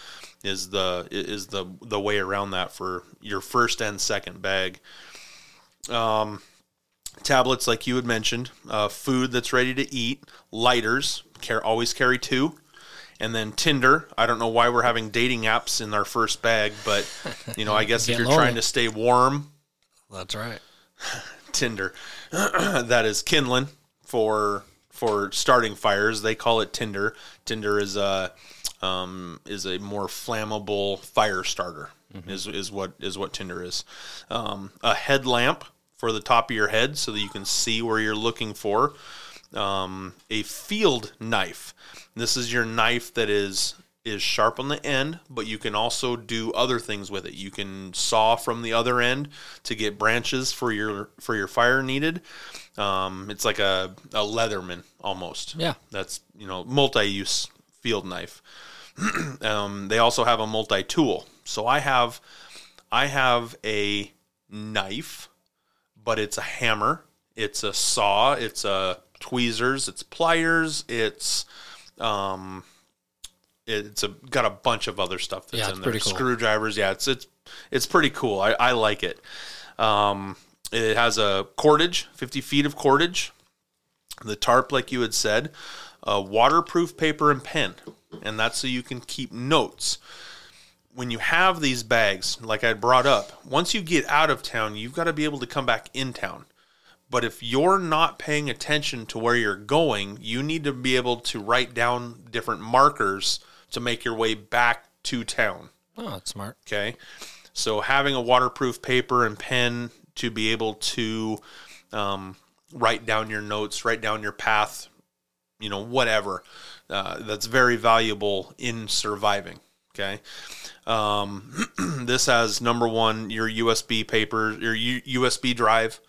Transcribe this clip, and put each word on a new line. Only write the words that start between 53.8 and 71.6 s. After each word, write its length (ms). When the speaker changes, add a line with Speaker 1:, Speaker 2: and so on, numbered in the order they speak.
Speaker 1:
a 100
Leatherman 580
almost. 540
Speaker 2:
Yeah. 200
Speaker 1:
That's, 280
you 120
know, 160
multi-use 840
field 220
knife. 380
<clears throat> 440
Um, 480
they 100
also 260
have 160
a 60
multi-tool. 800
So 220
I 120
have, 420
I 140
have 580
a 480
knife, 800
but 140
it's 180
a 60
hammer, 600
it's 300
a 80
saw, 600
it's 320
a 320
tweezers, 720
it's 140
pliers, 840
it's, 580